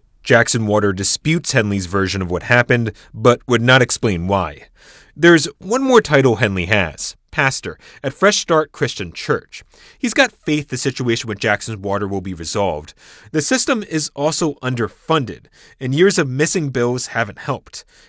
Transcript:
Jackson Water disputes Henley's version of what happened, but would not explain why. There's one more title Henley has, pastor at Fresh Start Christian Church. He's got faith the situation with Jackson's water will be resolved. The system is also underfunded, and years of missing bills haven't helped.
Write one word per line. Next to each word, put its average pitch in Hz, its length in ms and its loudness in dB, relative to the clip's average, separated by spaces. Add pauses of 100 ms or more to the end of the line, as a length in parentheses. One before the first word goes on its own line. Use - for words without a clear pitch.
(240)
Jackson 117 420 2
Water 104 260 2
disputes 143 600 -2
Henley's 101 340 0
version 95 340 -2
of 90 120 -4
what 87 100 -4
happened, 120 500 2 (220)
but 120 320 4
would 117 160 2
not 127 180 6
explain 101 460 0
why. 90 380 -2 (520)
There's 160 300 6 (120)
one 226 260 -2
more 254 160 6
title 135 360 2
Henley 98 300 -2
has, 92 480 -2 (200)
pastor 135 420 -2 (240)
at - 140 -6
Fresh 202 220 2
Start 156 340 0
Christian 104 400 -6
Church. - 540 -8 (340)
He's 233 160 -4
got 262 160 2
faith 151 380 -4
the 131 80 -8
situation 123 500 -2
with 104 140 -8
Jackson's 107 380 -2
water 98 280 -4
will 98 140 -4
be 92 120 -8
resolved. 82 600 -6 (380)
The 156 100 0
system 247 480 -2
is 156 240 -4
also 151 480 -2
underfunded, 123 840 -4 (340)
and 131 120 -4
years 180 240 4
of 156 120 0
missing 147 420 -2
bills 123 380 -2
haven't 113 320 -4
helped. - 440 -10 (240)